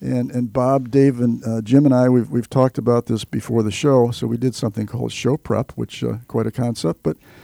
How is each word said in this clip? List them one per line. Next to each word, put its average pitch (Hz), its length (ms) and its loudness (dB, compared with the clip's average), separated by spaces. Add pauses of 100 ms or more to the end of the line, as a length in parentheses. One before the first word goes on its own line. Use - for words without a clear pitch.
and, 127 300 -4
and 123 220 -4
Bob, 131 380 0
Dave, 139 280 4
and, 117 260 0
uh, 113 160 -2
Jim 135 240 2
and 131 100 4
I, 127 140 4
we've, 123 200 2
we've 120 200 -4
talked 131 280 2
about 120 300 2
this 113 180 -2
before 117 380 -2
the 107 80 0
show, 127 400 2
so 117 160 -6
we 117 100 -2
did 123 180 -2
something 110 300 -4
called 117 260 -8
show 131 240 -2
prep, - 360 -4
which, - 320 -8
uh, 117 140 -4 (100)
quite 113 180 -4
a 117 60 -4
concept, 127 500 -4
but, - 160 -4 (260)